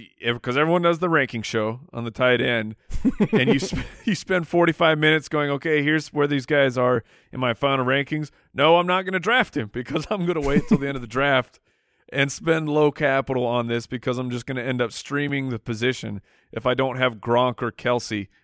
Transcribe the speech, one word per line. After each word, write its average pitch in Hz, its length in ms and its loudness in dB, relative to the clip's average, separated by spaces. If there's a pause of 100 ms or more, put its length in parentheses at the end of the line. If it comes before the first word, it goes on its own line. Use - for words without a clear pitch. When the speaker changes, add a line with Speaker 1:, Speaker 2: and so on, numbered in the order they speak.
(220)
Speaker 1:
ev-, 117 180 -2
'cause 123 160 -2
everyone 160 240 4
does 170 200 2
the 180 100 0
ranking 131 320 0
show 113 380 -2 (120)
on 117 120 -8
the 117 60 -6
tight 123 300 4
end, 113 360 -2 (280)
Speaker 2:
<laughs> 220 260 2
Speaker 1:
and 139 220 4
you 277 80 4
sp-, - 320 -6
<laughs> - 140 -20
you 214 80 2
spend 180 340 -2
forty-five 165 500 2
minutes 156 300 2
going, 147 220 0
"Okay, 147 320 0
here's 151 260 0
where 147 180 0
these 143 200 -2
guys 135 320 2
are 123 260 2 (260)
in - 100 -8
my 123 120 0
final 135 320 0
rankings." 139 460 -2 (240)
No, 156 240 6
I'm 175 80 0
not 180 160 0
gonna 185 160 -4
draft 214 360 0
him 117 160 -4
because 131 400 -6
I'm 196 140 -2
gonna 170 160 -2
wait 143 260 2
till 202 120 4
the 139 100 -2
end 139 80 -6
of 127 60 -8
the 120 40 -12
draft 131 540 0 (500)
and 139 220 0
spend 160 380 -2
low 147 200 4
capital 135 540 0
on 120 220 0
this 117 200 -4
because 123 300 -4
I'm 127 140 -6
just 120 160 -6
gonna 131 160 -6
end 123 180 -2
up 120 100 -2
streaming 143 600 -4
the 117 80 -6
position 113 640 -4 (280)
if - 140 -10
I 127 80 2
don't 127 240 -2
have 127 200 0
Gronk 120 440 0
or 120 100 -2
Kelce. 113 580 -4 (160)